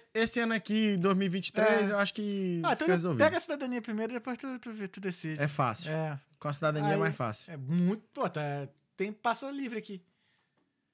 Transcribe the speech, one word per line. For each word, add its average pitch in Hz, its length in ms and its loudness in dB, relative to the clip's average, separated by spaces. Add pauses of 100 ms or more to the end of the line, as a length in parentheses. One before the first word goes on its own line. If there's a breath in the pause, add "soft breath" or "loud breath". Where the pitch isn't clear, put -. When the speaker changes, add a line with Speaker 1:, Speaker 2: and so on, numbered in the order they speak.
(140)
Speaker 1:
esse 226 280 2
ano 226 120 0
aqui, 214 440 2
dois 185 200 4
mil 196 80 2
e 185 40 0
vinte 180 180 -2
e - 60 -6
três, 214 360 4
Speaker 2:
É. 208 40 0
Speaker 1:
eu 202 40 0
acho 196 160 0
que 196 500 -2
Speaker 2:
Ah, 320 100 4
então - 60 -2
Speaker 1:
fica 320 120 4
resolvido. 170 320 4
Speaker 2:
pega 311 140 6
a - 20 -2
cidadania 269 420 -4
primeiro, 220 320 -4
depois 240 240 -6
tu, 262 220 -8
tu 226 140 -12
vê, 208 160 -8
tu 196 100 -14
decide. 160 420 -4
Speaker 1:
É 147 60 2
fácil. 143 440 0
Speaker 2:
É. 156 280 -4 (180)
Speaker 1:
Com - 120 -8
a 139 40 -2
cidadania 151 380 2
é - 40 4
Speaker 2:
Aí, - 40 2
Speaker 1:
mais 160 160 0
fácil. 120 380 -4
Speaker 2:
é 151 40 -12
muito, 175 460 2 (100)
pô, 233 160 -2
tá, 143 380 -6 (300)
tem, 202 160 -2
passa 233 360 -2
livre 262 300 -6
aqui. 196 240 -12 (920)